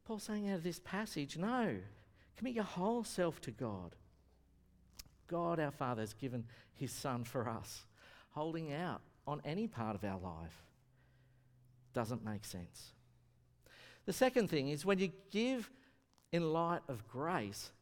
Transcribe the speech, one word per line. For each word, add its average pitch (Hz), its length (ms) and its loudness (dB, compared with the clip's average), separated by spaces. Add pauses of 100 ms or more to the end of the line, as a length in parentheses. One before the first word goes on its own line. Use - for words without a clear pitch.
Paul's 214 200 -6
saying 208 240 0
out 196 80 2
of 160 60 -2
this 170 180 -2
passage, 190 560 -4
no, 202 420 2 (580)
commit 240 180 -2
your 220 100 2
whole 214 400 2
self 175 380 2
to - 80 -6
God. 104 440 -4 (1300)
God 170 320 2
our 147 100 4
Father 123 320 0
has 107 120 -2
given 123 300 -2 (280)
his 131 180 -4
Son 123 340 -2
for 120 240 0
us. - 360 -6 (460)
Holding 160 420 -2
out 156 280 -2 (260)
on 147 180 -2
any 180 220 0
part 110 300 -2
of 95 80 -4
our 95 160 -2
life 85 420 -8 (1300)
doesn't 113 320 -2
make 107 200 -4
sense. - 480 -12 (1120)
The 196 80 -2
second 254 360 6
thing 139 200 4
is 147 160 -2
when 190 160 6
you 190 100 4 (220)
give 240 360 2 (640)
in 170 220 2
light 170 340 4
of 110 220 -6
grace, 127 720 -2